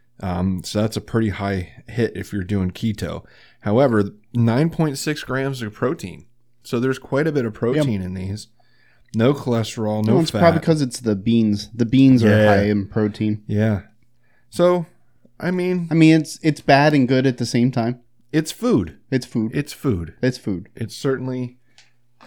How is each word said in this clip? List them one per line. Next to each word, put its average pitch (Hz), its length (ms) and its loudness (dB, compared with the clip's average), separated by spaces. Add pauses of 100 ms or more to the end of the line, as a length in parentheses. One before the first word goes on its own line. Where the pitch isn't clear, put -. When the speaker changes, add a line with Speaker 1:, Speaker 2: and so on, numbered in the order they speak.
(220)
Speaker 1:
Um, 92 420 -4
so - 180 -4
that's 110 160 -2
a 101 40 -4
pretty 113 280 -2
high 98 420 -6 (160)
hit 117 280 -4
if - 180 -10
you're 98 100 -4
doing 92 280 -2
keto. 90 540 -6 (360)
However, 110 420 2 (300)
nine 120 360 2
point 156 280 -2
six 151 260 -6
grams 135 380 -6
of 104 120 -8
protein. 95 520 -6 (380)
So 120 160 -4
there's 131 200 -2
quite 139 280 -2
a 156 40 -2
bit 135 140 0
of 110 80 -6
Speaker 2:
Yep. - 60 -20
Speaker 1:
protein 123 420 0
in 92 120 -8
these. 95 340 -8 (680)
No 120 180 4
cholesterol, 110 720 -4
no 110 80 4
Speaker 2:
Well, 175 80 4
it's 160 100 -2
Speaker 1:
fat. - 80 -2
Speaker 2:
probably 170 220 4
'cause 156 200 0
it's 127 180 -4
the 110 160 -2
beans. 107 580 0
The 117 120 -2
beans 127 380 6
are 110 60 4
Speaker 1:
Yeah. 107 180 6
Speaker 2:
high 98 180 4
in 104 220 0
protein. 107 600 -2
Speaker 1:
Yeah. 107 360 0 (680)
So, 175 360 2 (540)
I 175 120 -4
mean, 180 380 -2
Speaker 2:
I 156 60 -4
mean, 160 260 6
it's, - 220 -10
it's 156 180 0
bad 147 320 6
and 131 140 4
good 131 180 2
at 123 120 0
the 120 80 -4
same 123 260 2
time. 120 280 -2 (320)
Speaker 1:
it's 156 200 -2
food. 143 460 0 (120)
Speaker 2:
It's 131 160 -2
food. 113 300 -4
Speaker 1:
It's 147 180 -6
food. 87 480 -4
Speaker 2:
It's 127 160 0
food. 92 380 -8
Speaker 1:
It 113 160 -10
certainly, 127 680 -6 (680)